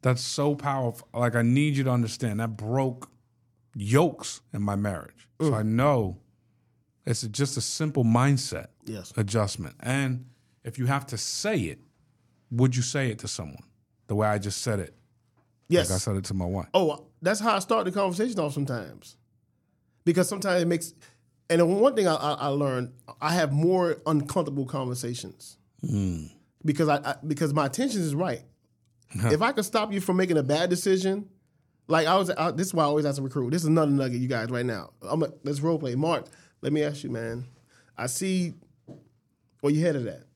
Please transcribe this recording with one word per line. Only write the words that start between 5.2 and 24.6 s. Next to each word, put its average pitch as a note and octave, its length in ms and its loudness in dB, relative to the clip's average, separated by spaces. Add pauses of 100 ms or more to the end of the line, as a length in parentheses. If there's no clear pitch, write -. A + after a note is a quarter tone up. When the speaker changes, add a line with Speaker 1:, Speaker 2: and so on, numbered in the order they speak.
Speaker 1:
So D#3 120 2
Speaker 2:
Mm. A#2 60 0
Speaker 1:
I G#2+ 60 0
know A2+ 540 2 (880)
it's B2 180 -2
just C3+ 340 -2
a A2+ 40 -4
simple C#3+ 420 -2
mindset A#2+ 640 2 (180)
Speaker 2:
Yes. G#2 300 -12
Speaker 1:
adjustment. G2+ 640 -2
And B2+ 460 -2 (380)
if A#2 140 -12
you B2+ 100 -4
have C3+ 200 -2
to A2+ 100 -10
say - 440 -2
it, D#2 180 -6 (720)
would B2+ 240 4
you B2+ 60 0
say C3 280 -2
it G#2+ 100 -6
to - 80 -10
someone - 360 -10 (440)
the G#2 80 -2
way G#2+ 120 4
I G#2+ 100 2
just G2+ 240 -4
said G#2+ 180 -2
it? E2 160 -10 (720)
Speaker 2:
Yes. D#3+ 200 4
Speaker 1:
Like F#2+ 60 0
I F#2 40 0
said G2+ 180 -2
it F#2+ 80 -4
to - 80 -6
my F#2 120 -2
wife. F#2 280 -4
Speaker 2:
Oh, E3 320 2 (160)
that's G3+ 180 0
how G#3+ 160 0
I G3 40 0
start G#3 260 0
the F#3+ 60 -4
conversation G3 480 -2
off D3 140 -2
sometimes. A#2 640 -8 (880)
Because F3 240 4
sometimes F#3+ 360 0
it E3 40 2
makes, E3+ 260 -2 (560)
and E3 120 6
the E3+ 40 8
one G#3+ 300 4
thing G3+ 120 2
I, D#3+ 80 4
I, D3 180 0
I C3+ 140 -4
learned, C3+ 440 0 (300)
I D#3 120 0
have D#3+ 200 2
more E3+ 540 2
uncomfortable C#3+ 580 0